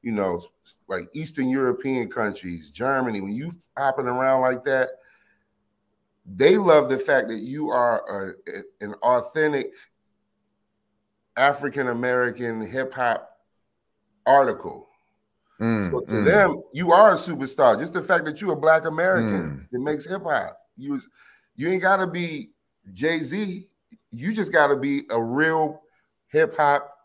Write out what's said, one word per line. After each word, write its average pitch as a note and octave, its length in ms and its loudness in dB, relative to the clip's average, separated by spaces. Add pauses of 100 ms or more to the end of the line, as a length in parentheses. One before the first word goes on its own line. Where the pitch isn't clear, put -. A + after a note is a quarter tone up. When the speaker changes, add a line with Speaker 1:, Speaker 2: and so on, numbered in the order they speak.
Speaker 1:
you A#2 100 -4
know, F#2+ 220 -2
s-, F2 120 -10 (160)
s-, - 140 -20 (100)
like, F#2 260 -8
Eastern D3 360 -6
European B2+ 600 -2
countries, F#2 600 -6
Germany, B2+ 500 -4
when G2 140 -8
you D3 180 -8 (240)
hopping C3+ 320 -2
around C3 340 2
like B2+ 220 0
that, C3 280 0 (1300)
they C3 320 4
love D#3 320 6
the C3 80 0
fact B2+ 300 0
that A2+ 140 -8
you C#3+ 300 -8
are A#2+ 360 2
a, G2 440 -10
a, G2 340 -14
an G#2 80 -10 (100)
authentic C#3 720 0 (1600)
African-American B2 1200 -2
hip-hop B2 760 -6 (880)
article. B2 600 2 (720)
Speaker 2:
Mm, A2 300 0
Speaker 1:
So B2 100 -2
to - 140 -8
Speaker 2:
mm. A2 120 2
Speaker 1:
them, F3+ 360 4 (120)
you E3 200 2
are G3+ 180 8
a F3+ 40 2
superstar. C3 640 2
Just D#3 160 -6
the F3 100 -4
fact E3+ 220 2
that D3+ 140 -8
you're G3 140 -2
a D3 40 -4
Black D#3+ 280 4
American A2+ 720 -2
Speaker 2:
Mm. - 140 -18
Speaker 1:
that B2 80 -6
makes D3+ 260 -6
hip-hop. E3 520 -6 (200)
You, C#3 240 -8 (560)
you C#3+ 120 -6
ain't F#3 120 -2
gotta F#3+ 260 2
be E3 440 -6 (420)
Jay-Z. E3 720 -4 (500)
You E3 160 -6
just G#3 180 -4
gotta D3 240 6
be C#3 360 -4
a A#2 100 -2
real D#3 600 0 (460)
hip D#3 300 0
hop C#3+ 340 2 (140)